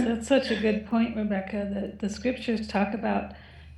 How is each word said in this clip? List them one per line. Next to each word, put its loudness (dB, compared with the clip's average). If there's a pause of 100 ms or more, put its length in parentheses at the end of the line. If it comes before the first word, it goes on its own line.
That's 0
such 4
a 2
good 2
point, 2
Rebecca, -2
that -6
the -2
scriptures -2
talk 2
about, -2 (440)